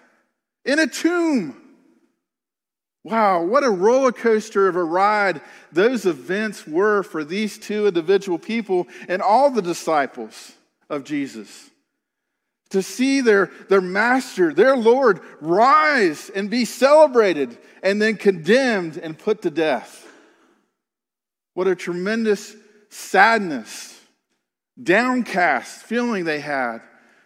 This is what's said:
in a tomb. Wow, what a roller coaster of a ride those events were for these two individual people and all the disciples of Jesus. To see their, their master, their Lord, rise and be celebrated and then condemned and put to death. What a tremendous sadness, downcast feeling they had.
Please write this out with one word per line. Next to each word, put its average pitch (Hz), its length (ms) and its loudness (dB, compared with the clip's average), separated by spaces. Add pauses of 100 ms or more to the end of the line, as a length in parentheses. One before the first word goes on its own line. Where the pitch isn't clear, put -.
(640)
in 285 140 0
a 311 80 2
tomb. 320 720 -2 (1400)
Wow, 190 400 0
what 220 200 2
a 262 60 2
roller 233 420 2
coaster 214 560 0
of 170 80 0
a 180 80 -2
ride 190 580 0 (300)
those 196 360 0
events 180 580 -6
were 196 380 0
for 160 200 -8
these 196 360 -6
two 208 260 -4
individual 185 540 0
people 196 480 -4 (200)
and 277 140 -4
all 247 300 4
the 226 100 -2
disciples 147 920 -4 (360)
of 147 140 -8
Jesus. 127 680 -10 (1000)
To 190 100 0
see 269 400 -2
their, 202 300 2 (180)
their 196 100 6
master, 196 760 0
their 254 200 4
Lord, 233 440 4 (200)
rise 233 920 2
and 196 180 -6
be 240 160 -2
celebrated 233 920 4 (280)
and 202 180 0
then 220 160 0
condemned 190 800 0
and 160 180 -10
put 214 280 -4
to 170 80 -4
death. 147 560 -4 (1500)
What 185 140 -4
a 185 80 0
tremendous 202 800 -4 (340)
sadness, 190 1080 0 (840)
downcast 180 1000 -2
feeling 226 420 -4
they 151 140 -4
had. 131 420 -6 (440)